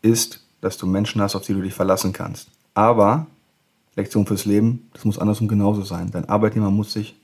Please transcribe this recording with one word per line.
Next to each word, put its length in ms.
ist, 400
dass 160
du 100
Menschen 340
hast, 140
auf 100
die 80
du 80
dich 120
verlassen 400
kannst. 360
Aber 540
Lektion 300
fürs 200
Leben, 480
das 100
muss 160
andersrum 280
genauso 360
sein. 280
Dein 180
Arbeitnehmer 420
muss 220
sich 300